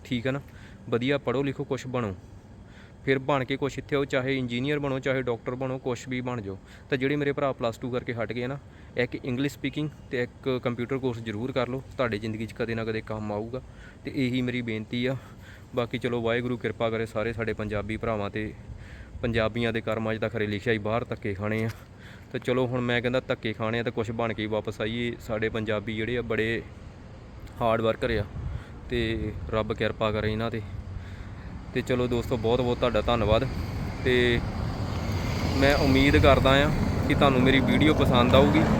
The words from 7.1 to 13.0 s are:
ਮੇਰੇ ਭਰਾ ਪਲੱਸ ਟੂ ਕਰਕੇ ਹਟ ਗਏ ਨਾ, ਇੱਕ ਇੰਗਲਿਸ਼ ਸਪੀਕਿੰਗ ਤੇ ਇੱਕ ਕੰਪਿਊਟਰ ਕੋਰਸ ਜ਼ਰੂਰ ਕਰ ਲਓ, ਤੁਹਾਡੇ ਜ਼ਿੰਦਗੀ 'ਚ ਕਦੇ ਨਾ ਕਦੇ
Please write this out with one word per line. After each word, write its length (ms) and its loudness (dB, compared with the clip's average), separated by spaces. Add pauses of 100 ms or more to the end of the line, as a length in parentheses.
ਮੇਰੇ 160 0
ਭਰਾ 200 0
ਪਲੱਸ 260 -2
ਟੂ 140 -6
ਕਰਕੇ 220 -4
ਹਟ 200 -4
ਗਏ 140 -4
ਨਾ, 100 -6 (400)
ਇੱਕ 180 0
ਇੰਗਲਿਸ਼ 380 -2
ਸਪੀਕਿੰਗ 360 -4 (220)
ਤੇ 120 0
ਇੱਕ 400 -4
ਕੰਪਿਊਟਰ 340 -2
ਕੋਰਸ 200 -2
ਜ਼ਰੂਰ 340 -6
ਕਰ 160 0
ਲਓ, 160 -6 (140)
ਤੁਹਾਡੇ 200 0
ਜ਼ਿੰਦਗੀ 280 -4
'ਚ 80 -12
ਕਦੇ 220 -2
ਨਾ 100 -4
ਕਦੇ 160 -2